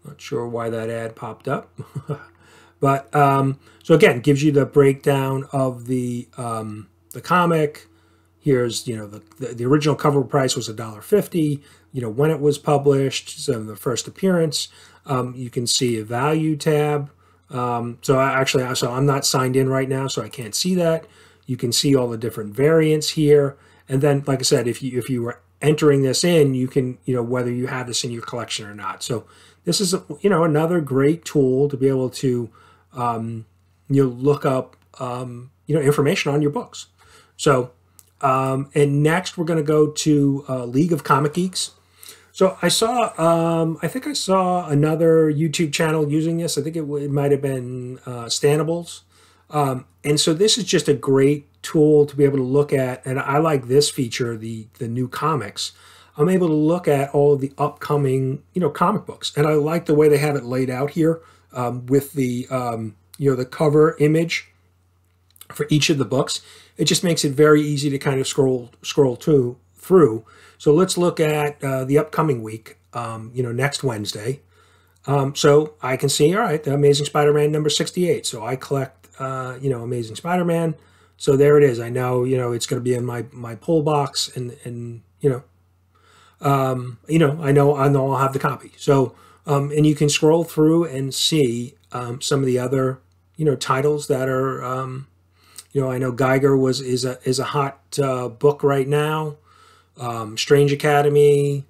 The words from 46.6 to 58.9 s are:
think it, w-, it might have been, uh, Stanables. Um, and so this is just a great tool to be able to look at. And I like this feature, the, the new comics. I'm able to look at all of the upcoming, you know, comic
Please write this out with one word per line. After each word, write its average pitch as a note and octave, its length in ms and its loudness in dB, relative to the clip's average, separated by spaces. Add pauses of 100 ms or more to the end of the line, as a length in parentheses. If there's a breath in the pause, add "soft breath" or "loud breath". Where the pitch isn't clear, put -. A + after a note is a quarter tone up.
think D#3+ 140 -6
it, E3 40 -6
w-, C#3+ 240 -6
it C#3+ 60 -6
might C#3+ 200 0
have C3+ 120 2
been, B2+ 640 -6
uh, A#2+ 200 -10
Stanables. D#3 760 -2 (480 soft breath)
Um, C3+ 360 -2 (180)
and D3+ 140 2
so E3 140 2
this A3 260 2
is G3+ 60 -4
just F3 240 0
a C#3+ 60 4
great C3+ 540 2 (140)
tool D3+ 440 4
to C#3+ 100 -12
be C#3+ 80 2
able C#3 140 2
to C3 60 0
look C#3+ 280 0
at. B2+ 340 -2
And C3 120 -4
I C#3 200 -2
like D3+ 280 0
this C3+ 240 4
feature, A#2 460 -6
the, A2 320 -12 (100)
the A#2 100 -8
new B2 200 -4
comics. C3+ 640 -4 (440 loud breath)
I'm D3 120 2
able F#3 200 2
to D#3 60 2
look D#3+ 340 0
at C#3+ 260 0
all D3 200 6
of C3+ 60 -2
the C3+ 180 -6
upcoming, C#3 840 -2 (120)
you F#3 60 -2
know, E3 100 0
comic - 340 0